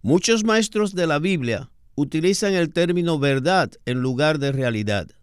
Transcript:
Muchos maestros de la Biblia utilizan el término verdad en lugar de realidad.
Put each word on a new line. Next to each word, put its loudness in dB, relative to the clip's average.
Muchos 2
maestros 0
de 0
la 2
Biblia -2
utilizan 0
el 0
término 0
verdad 0
en -2
lugar 0
de -2
realidad. -2